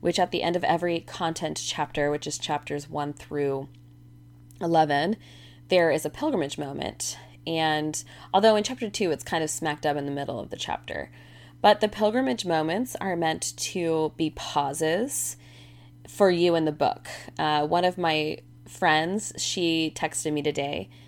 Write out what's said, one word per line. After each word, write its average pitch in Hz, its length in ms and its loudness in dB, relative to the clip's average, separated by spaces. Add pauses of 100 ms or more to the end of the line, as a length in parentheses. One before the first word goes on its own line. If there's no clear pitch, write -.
which 170 180 0
at 180 120 2
the 170 120 -2
end 170 120 0
of 175 100 0
every 170 360 0
content 160 640 -6
chapter, 147 460 -2
which 147 160 -4
is 151 120 -8
chapters 147 520 -6
one 147 220 -6
through 139 560 -4 (920)
eleven, 160 560 2 (520)
there 175 220 6
is 151 140 2
a 208 60 -4
pilgrimage 202 480 -2
moment. 143 580 -8 (300)
And 156 560 0 (320)
although 214 220 8
in 208 80 2
chapter 247 260 -6
two, 190 200 0
it's 143 140 -2
kind 165 180 -2
of 151 80 -2
smack 151 300 -4
dab 147 160 0
in 143 100 -4
the 143 60 -4
middle 139 260 -4
of - 120 -10
the - 60 -8
chapter. - 540 -6 (500)
But 208 200 6
the 214 80 4
pilgrimage 220 560 0
moments 170 560 0
are 190 160 -2
meant 160 400 -2
to 160 600 -2
be 156 140 0
pauses 156 1040 -2 (720)
for 196 240 4
you 175 240 4
in 160 100 4
the 151 80 2
book. - 360 0 (300)
Uh, 151 280 2
one 175 180 2
of 180 140 2
my 156 400 0 (280)
friends, 170 680 2
she 160 580 0
texted - 380 -4
me 147 100 -2
today 147 460 -4 (200)